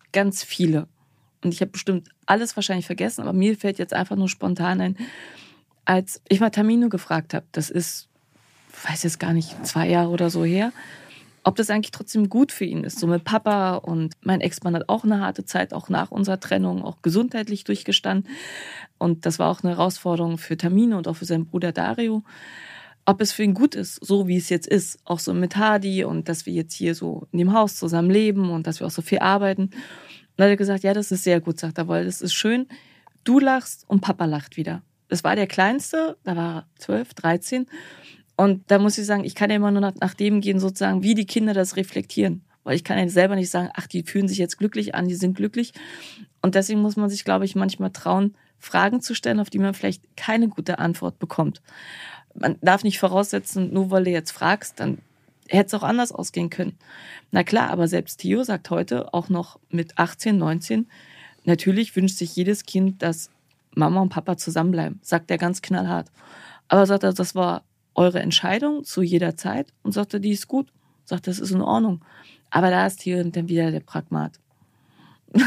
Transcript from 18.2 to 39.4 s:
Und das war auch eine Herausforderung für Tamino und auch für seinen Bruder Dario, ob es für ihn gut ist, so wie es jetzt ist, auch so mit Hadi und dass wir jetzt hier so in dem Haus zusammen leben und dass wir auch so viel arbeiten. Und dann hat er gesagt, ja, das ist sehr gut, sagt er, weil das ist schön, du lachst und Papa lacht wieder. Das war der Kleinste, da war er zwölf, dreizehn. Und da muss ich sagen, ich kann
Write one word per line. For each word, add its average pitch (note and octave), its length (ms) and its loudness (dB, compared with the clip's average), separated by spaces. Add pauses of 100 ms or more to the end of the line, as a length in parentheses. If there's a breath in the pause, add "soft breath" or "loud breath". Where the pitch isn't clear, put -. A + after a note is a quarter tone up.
Und E3+ 280 0
das E3 140 0
war E3 100 4
auch F3+ 140 -2
eine F3+ 80 2
Herausforderung E3+ 680 0
für E3 200 -6
Tamino G3+ 400 2
und E3+ 100 -6
auch E3 80 -4
für E3+ 100 -10
seinen E3 200 0
Bruder F3 260 -2
Dario, A3 520 -2 (840 loud breath)
ob G3 160 4
es G#3 100 2
für - 120 -2
ihn G3+ 120 4
gut C4+ 180 4
ist, - 320 -8
so G3 220 2
wie F3+ 100 2
es E3+ 120 -2
jetzt F3 180 -2
ist, - 380 0
auch F3 140 -4
so F#3+ 140 -4
mit F3+ 220 -2
Hadi G3+ 480 2
und E3 260 -4
dass E3 160 -6
wir F3+ 80 -6
jetzt E3 200 -4
hier E3 200 -2
so E3+ 380 -8
in F3 80 0
dem F3+ 140 4
Haus G#3+ 240 4
zusammen E3+ 340 2
leben G3+ 400 2
und D#3+ 160 -4
dass E3 140 -6
wir - 60 -4
auch E3 40 -6
so - 100 -6
viel - 180 0
arbeiten. G3 440 2
Und F#3+ 100 -2 (640 loud breath)
dann F#3+ 100 6
hat G3+ 60 8
er G3+ 60 4
gesagt, G3 260 0
ja, G3 100 4
das G3+ 180 -2
ist F#3 120 0
sehr F3 160 4
gut, E3 200 -4
sagt D#3+ 200 -6
er, E3 80 -4
weil E3+ 180 0
das F3+ 160 -6
ist F3+ 120 -4
schön, A#3+ 340 0 (560 loud breath)
du B3 160 6
lachst C4 480 2
und G3 140 4
Papa - 240 -2
lacht D3+ 320 -4
wieder. E3+ 260 -6 (240)
Das F3 160 -2
war F#3+ 120 4
der G#3 120 2
Kleinste, C#4+ 760 0
da F#3 120 -4
war E3+ 220 -4
er E3 80 -10 (120)
zwölf, G#3+ 380 -4
dreizehn. F3+ 500 -2 (720 loud breath)
Und F#3+ 260 4 (100)
da G3+ 80 10
muss G#3 180 4
ich G#3+ 80 -4
sagen, G3+ 200 0
ich G3 100 -6
kann G#3 140 2